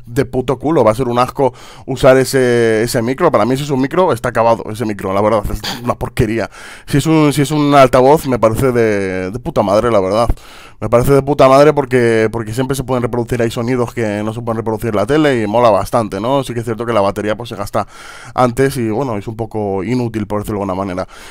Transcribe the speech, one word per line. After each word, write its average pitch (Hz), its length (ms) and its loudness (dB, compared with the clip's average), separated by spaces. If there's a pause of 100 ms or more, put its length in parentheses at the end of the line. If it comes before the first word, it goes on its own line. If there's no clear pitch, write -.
de 120 200 -2
puto 127 320 -4
culo, 156 280 2
va 107 60 4
a 107 40 2
ser 123 140 -4
un 120 100 0
asco 127 340 0 (320)
usar 131 300 4
ese, 120 680 2
ese 120 180 -2
micro. 135 280 0
Para 117 140 2
mí, 127 140 0
si 147 60 -6
es 143 60 -8
un 131 120 0
micro, 165 320 0
está 120 160 -4
acabado 113 420 2
ese 110 140 -6
micro, 98 280 -6
la 98 60 0
verdad, 107 320 2
es 104 100 -8 (220)
una 117 120 -4
porquería. 113 540 -2 (360)
Si 143 140 0
es 139 80 0
un, 156 260 4
si 147 80 0
es 135 100 -2
un 147 240 2
altavoz, 135 520 6
me 123 120 0
parece 113 320 2
de, 98 600 0
de 117 80 -10
puta 131 240 -2
madre, 107 280 2
la 104 80 4
verdad. 104 300 0 (500)
Me 107 100 -6
parece 127 240 4
de 139 80 6
puta 143 260 4
madre 147 260 6
porque, 117 580 2
porque 110 220 -6
siempre 131 220 -2
se 131 80 -6
pueden 123 200 -2
reproducir 120 360 -2
ahí 117 120 0
sonidos 120 420 -2
que 107 300 -4
no 110 100 -6
se 117 80 -10
pueden 113 160 -6
reproducir 110 320 -4
en 107 60 -2
la 101 100 0
tele 139 380 2
y - 20 -2
mola 113 240 4
bastante, 98 500 0
¿no? 131 240 -2
Sí 120 120 -10
que 120 60 -6
es 113 40 -8
cierto 117 220 -6
que 117 60 -2
la 104 80 2
batería, 101 360 -2
pues, 117 120 -12
se 113 60 -12
gasta 101 300 -4 (480)
antes 131 440 0
y, 113 120 -4
bueno, 117 260 -4
es 101 120 -10
un 110 80 -10
poco 104 480 -6
inútil, 113 420 -4
por 104 140 -4
decirlo 104 200 -6
de 98 40 -4
alguna 95 200 -4
manera. 92 240 -6 (240)